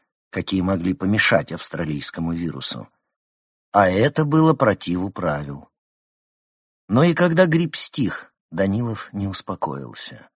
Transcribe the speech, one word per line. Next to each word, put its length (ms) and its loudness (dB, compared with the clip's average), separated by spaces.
какие 320 -2
могли 320 0
помешать 580 0
австралийскому 840 -4
вирусу. 540 -4
А 180 6
это 360 2
было 280 4
противу 560 0
правил. 600 -6
Но 160 4
и 100 4
когда 320 4
грипп 300 0
стих, 580 -2
Данилов 640 -2
не 140 -4
успокоился. 1120 -8